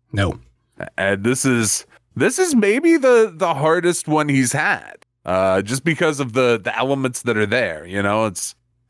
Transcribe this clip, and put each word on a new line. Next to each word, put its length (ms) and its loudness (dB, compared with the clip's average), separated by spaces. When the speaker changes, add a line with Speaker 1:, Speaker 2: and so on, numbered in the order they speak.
Speaker 1:
No. 280 -2
Speaker 2:
And 260 -2
this 220 0
is, 420 0
this 220 0
is 160 0
maybe 440 4
the, 380 4
the 200 -2
hardest 520 0
one 220 0
he's 220 2
had, 460 -4
uh, 380 2
just 200 -6
because 360 0
of 140 -6
the, 300 2
the 140 -6
elements 460 -2
that 140 -2
are 100 2
there. 400 -2
You 160 -4
know, 220 0
it's, 280 -8